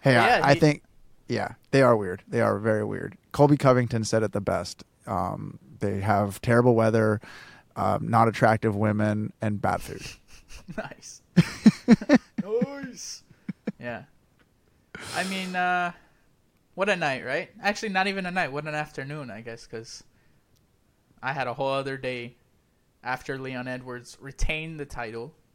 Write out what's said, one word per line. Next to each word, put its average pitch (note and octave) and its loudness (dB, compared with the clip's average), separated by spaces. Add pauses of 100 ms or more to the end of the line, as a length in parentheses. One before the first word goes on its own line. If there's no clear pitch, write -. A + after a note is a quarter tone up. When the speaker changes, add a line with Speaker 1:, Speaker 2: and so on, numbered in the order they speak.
Speaker 1:
Hey, C3+ 6
Speaker 2:
But - 8
Speaker 1:
I, A2+ 6
Speaker 2:
yeah, - 4
Speaker 1:
I C#3+ 6
Speaker 2:
he C3+ 4
Speaker 1:
think, D3+ 4 (440)
yeah, A2 -4 (180)
they C3+ 6
are B2 8
weird. F#2+ -6
They A#2+ 0
are G#2+ 2
very G#2+ 0
weird. G#2 -8 (160)
Colby C#3+ 6
Covington B2 2
said A2 0
it G#2 -2
the G#2 -4
best. F#2 -4 (240)
Um, G2+ -6 (200)
they G2+ -2
have G2+ 0
terrible A#2+ 4
weather, A2 2 (560)
um, G2+ -2
not A2+ 6
attractive A2 2
women, G#2+ 0
and G#2 -4
bad F#2+ -2
food. - -12
Speaker 2:
<laughs> - -18
Nice. - -16 (140)
Speaker 1:
<laughs> - 4
Speaker 2:
Nice. B3 -6 (560)
Yeah. A#2+ -10 (1120)
I F3 -4
mean, F#3+ -8
uh, F3+ 0 (840)
what F#3+ 0
a G3 2
night, D3 -4
right? D3 -4 (120)
Actually, G#3+ -4
not F#3+ 0
even G3 -4
a F3+ -6
night. F3 -2
What D3 -8
an D3+ -8
afternoon, D3 -8
I G#2+ -14
guess, A2+ -14
'cause - -14 (1160)
I B2+ -6
had C3+ -4
a A#2+ -6
whole C3+ -4
other C3+ -4
day B2+ -8 (680)
after B2+ -6
Leon C3 -10
Edwards B2+ -12
retained D#3 -4
the C#3+ -10
title. A#2 -10 (220)